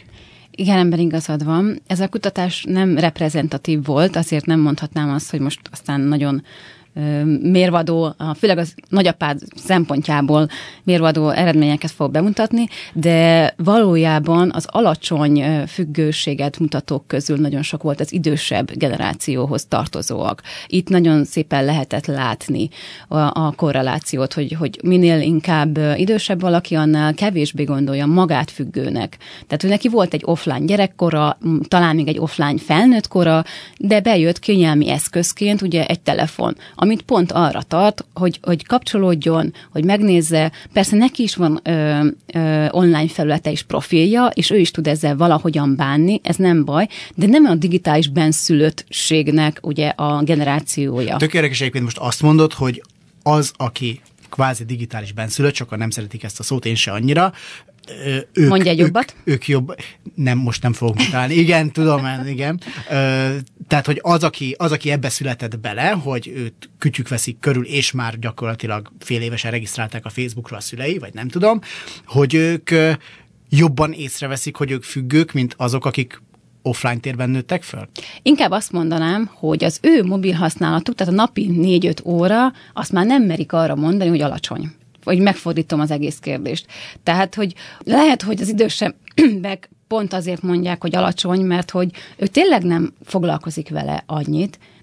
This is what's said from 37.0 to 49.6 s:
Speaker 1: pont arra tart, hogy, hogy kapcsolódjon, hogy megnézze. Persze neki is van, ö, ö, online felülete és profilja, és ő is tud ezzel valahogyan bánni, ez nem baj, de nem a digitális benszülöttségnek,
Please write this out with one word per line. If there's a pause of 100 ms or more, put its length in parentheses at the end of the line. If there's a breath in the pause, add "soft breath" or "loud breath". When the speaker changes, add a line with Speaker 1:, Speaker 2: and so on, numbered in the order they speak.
Speaker 1:
pont
arra
tart, (100)
hogy,
hogy
kapcsolódjon, (180 loud breath)
hogy
megnézze. (200 loud breath)
Persze
neki
is
van,
ö, (280)
ö,
online
felülete
és
profilja,
és
ő
is
tud
ezzel
valahogyan
bánni,
ez
nem
baj, (260 loud breath)
de
nem
a
digitális
benszülöttségnek,